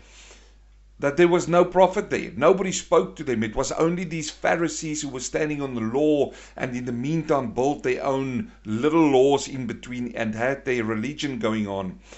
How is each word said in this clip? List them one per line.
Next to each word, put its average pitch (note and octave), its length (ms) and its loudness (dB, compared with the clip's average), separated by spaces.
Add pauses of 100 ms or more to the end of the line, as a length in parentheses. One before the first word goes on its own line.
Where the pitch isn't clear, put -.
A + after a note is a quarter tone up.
(1000)
that C#3 180 0
there F3 100 8
was E3+ 220 2
no F3 160 6
prophet F#3 440 2
there. A2 280 -2
Nobody F3+ 340 4
spoke F3+ 460 0
to D#3 80 -10
them. A#2 180 0
It A2 140 -4
was C3+ 160 -2
only F3 320 0
these D#3 240 -8
Pharisees E3 720 -2
who C#3+ 80 -8
were B2+ 100 -10
standing D3+ 420 -4
on C3+ 140 -6
the A2+ 60 -4
law C#3 500 2 (240)
and B2+ 180 -6
in B2 120 -6
the B2 80 -4
meantime C#3+ 580 0
built C3+ 320 0
their B2+ 220 -2
own C3+ 480 -4 (100)
little D3 460 2
laws C3+ 400 4
in C3 180 -6
between B2 480 -8
and A2 180 -2
had C3 300 -2
their B2 220 -2
religion B2+ 540 -4
going G#2+ 280 -2
on, G2 320 -6 (180)